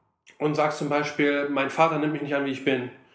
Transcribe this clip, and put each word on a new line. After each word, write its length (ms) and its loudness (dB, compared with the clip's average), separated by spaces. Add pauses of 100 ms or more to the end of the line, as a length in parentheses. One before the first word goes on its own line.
(380)
und 160 0
sagst 240 2
zum 100 -2
Beispiel, 640 0
"Mein 200 0
Vater 280 4
nimmt 140 0
mich 100 -4
nicht 120 -4
an, 120 0
wie 60 -2
ich 120 -8
bin." 260 0 (240)